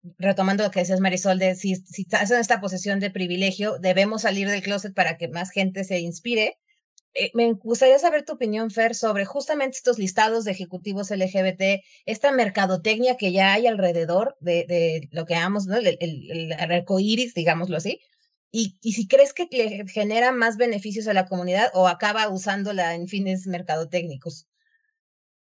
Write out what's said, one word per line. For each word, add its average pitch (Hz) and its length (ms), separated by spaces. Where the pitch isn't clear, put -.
retomando 196 460
lo 196 80
que 190 80
decías, 185 200
Marisol, 185 380
de 185 160
si, 185 220
si - 260
estás 208 300
en 240 80
esta 220 200
posición 196 400
de 196 120
privilegio, 190 680
debemos 196 460
salir 196 260
del 196 140
closet 202 320
para 160 220
que 170 100
más 170 240
gente 190 320
se 185 160
inspire. 214 580
Eh, - 220
me 233 180
gustaría 240 460
saber 302 260
tu 311 80
opinión, 220 380
Fer, 226 240
sobre 202 300
justamente 277 520
estos - 220
listados 220 440
de 202 100
ejecutivos 190 580
L 190 180
G 190 140
B 185 100
T, 196 300
esta 254 240
mercadotecnia 214 840
que 196 140
ya 190 220
hay 226 140
alrededor 185 720
de, 170 280
de 165 440
lo 160 160
que 165 80
llamamos, 190 320
¿no? 190 100
El, 208 220
el, 160 320
el 165 400
arco 175 280
iris, 226 360
digámoslo 165 420
así. 170 220
Y, 208 320
y 226 120
si 196 160
crees 277 240
que 349 180
le 208 380
genera 226 420
más 233 240
beneficios 214 540
a 214 40
la 226 140
comunidad 185 460
o 185 160
acaba 208 400
usándola 196 640
en 175 140
fines 190 360
mercadotécnicos. 170 1040